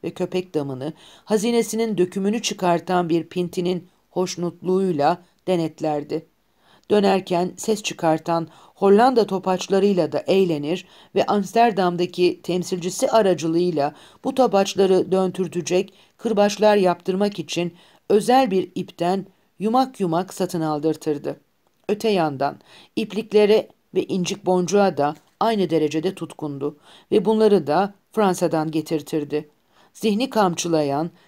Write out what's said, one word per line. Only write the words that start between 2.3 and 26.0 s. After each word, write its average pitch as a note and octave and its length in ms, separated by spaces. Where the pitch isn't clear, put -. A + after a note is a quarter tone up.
çıkartan F3+ 680
bir E3 140
pintinin F3 640
hoşnutluğuyla F3 1120
denetlerdi. D#3 800
Dönerken F#3+ 640
ses G#3 260
çıkartan D#3+ 640
Hollanda G#3+ 520
topaçlarıyla F#3 840
da D3 80
eğlenir F3 640
ve - 100
Amsterdam'daki F3+ 1200
temsilcisi F3+ 680
aracılığıyla E3+ 840
bu C4+ 120
topaçları G3 760
döntürtecek F#3 840
kırbaçlar G#3 580
yaptırmak F#3 640
için E3+ 340
özel A3 420
bir F#3+ 240
ipten F#3 500
yumak B3+ 400
yumak F3+ 340
satın F3+ 280
aldırtırdı. D3+ 800
Öte G#3 200
yandan D3 500
ipliklere G#3 720
ve F3+ 80
incik F#3+ 420
boncuğa F3+ 520
da D3 180
aynı G#3 300
derecede D#3+ 460